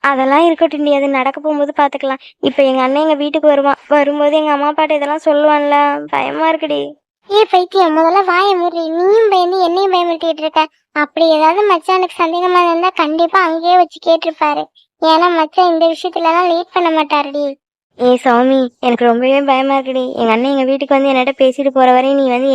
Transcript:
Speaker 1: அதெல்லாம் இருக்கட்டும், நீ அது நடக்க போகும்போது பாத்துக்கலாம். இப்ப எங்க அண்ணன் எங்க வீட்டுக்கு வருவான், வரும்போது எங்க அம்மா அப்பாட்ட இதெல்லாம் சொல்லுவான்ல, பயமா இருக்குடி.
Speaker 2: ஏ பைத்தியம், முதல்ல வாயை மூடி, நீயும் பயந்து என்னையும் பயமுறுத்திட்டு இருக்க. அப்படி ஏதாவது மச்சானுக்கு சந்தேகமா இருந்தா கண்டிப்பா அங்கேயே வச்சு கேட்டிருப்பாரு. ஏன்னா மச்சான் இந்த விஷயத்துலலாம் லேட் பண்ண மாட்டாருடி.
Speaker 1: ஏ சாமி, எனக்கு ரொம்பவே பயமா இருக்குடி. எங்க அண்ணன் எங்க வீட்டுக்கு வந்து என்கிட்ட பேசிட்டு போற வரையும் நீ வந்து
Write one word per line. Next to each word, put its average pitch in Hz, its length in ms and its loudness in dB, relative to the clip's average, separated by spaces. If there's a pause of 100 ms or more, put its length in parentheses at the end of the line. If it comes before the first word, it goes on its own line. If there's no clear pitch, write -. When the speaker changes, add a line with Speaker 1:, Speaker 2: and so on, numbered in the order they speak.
(100)
Speaker 1:
அதெல்லாம் 277 360 2
இருக்கட்டும், 311 380 0
நீ 294 140 0
அது 277 180 -2
நடக்க 262 240 -4
போகும்போது 294 400 -4
பாத்துக்கலாம். 269 420 -4 (260)
இப்ப 254 100 -2 (100)
எங்க 262 160 0
அண்ணன் 277 200 0
எங்க 311 160 0
வீட்டுக்கு 294 300 0
வருவான், 277 320 0 (100)
வரும்போது 294 460 0
எங்க 302 160 0
அம்மா 285 160 -2
அப்பாட்ட 302 280 -2
இதெல்லாம் 285 280 -4
சொல்லுவான்ல, 294 500 2 (380)
பயமா 277 380 -4
இருக்குடி. 302 280 -4 (500)
Speaker 2:
ஏ 415 120 2 (100)
பைத்தியம், 359 440 2
முதல்ல 330 340 2
வாயை 381 300 0
மூடி, 339 220 -4 (140)
நீயும் 403 360 2
பயந்து 370 340 0
என்னையும் 370 280 0
பயமுறுத்திட்டு 330 500 -2
இருக்க. 311 180 -2 (400)
அப்படி 311 240 0 (100)
ஏதாவது 320 260 2 (100)
மச்சானுக்கு 370 500 -2
சந்தேகமா 349 460 0
இருந்தா 339 220 0 (120)
கண்டிப்பா 339 460 0
அங்கேயே 330 340 0
வச்சு - 240 -4
கேட்டிருப்பாரு. 320 580 -2 (380)
ஏன்னா 320 340 2
மச்சான் 330 360 0
இந்த 330 200 0
விஷயத்துலலாம் 339 580 -2
லேட் 339 240 -4
பண்ண 349 220 0
மாட்டாருடி. 294 480 -2 (540)
Speaker 1:
ஏ 247 120 2 (140)
சாமி, 262 360 2 (260)
எனக்கு 240 240 0
ரொம்பவே 254 280 0 (140)
பயமா 269 260 0
இருக்குடி. 262 260 -4 (160)
எங்க 226 140 0
அண்ணன் 254 200 -2
எங்க 262 160 0
வீட்டுக்கு 277 260 0
வந்து 269 160 2
என்கிட்ட 262 300 0
பேசிட்டு 262 360 0
போற 254 180 4
வரையும் 269 240 2
நீ 269 140 0
வந்து 262 200 -2